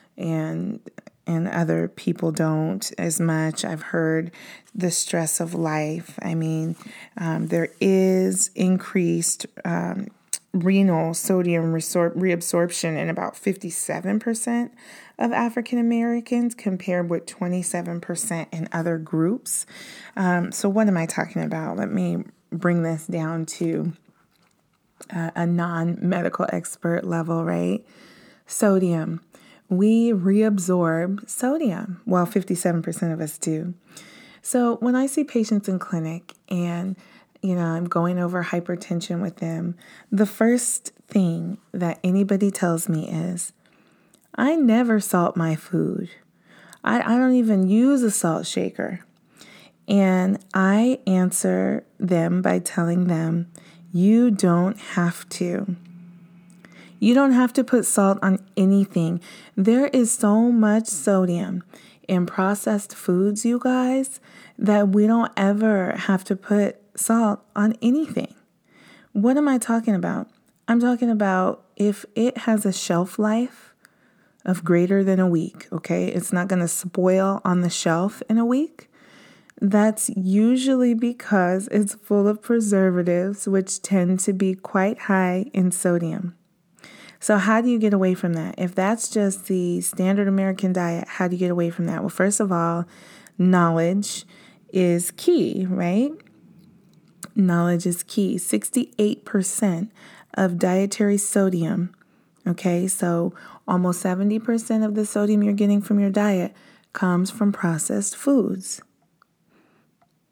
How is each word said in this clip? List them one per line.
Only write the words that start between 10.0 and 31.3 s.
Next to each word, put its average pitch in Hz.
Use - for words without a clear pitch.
renal 180
sodium 170
resor-, 170
reabsorption 175
in 165
about -
fifty-seven 180
percent 240
of 233
African 233
Americans, 233
compared 180
with 165
twenty-seven 175
percent 165
in 165
other 170
groups. 160
Um, 180
so -
what 214
am 185
I 165
talking -
about? 160
Let -
me 175
bring 170
this 165
down 165
to, 165
uh, 165
a 170
non-medical 175
expert 175
level, 165
right? 87
Sodium. 175
We 220
reabsorb 185
sodium. 247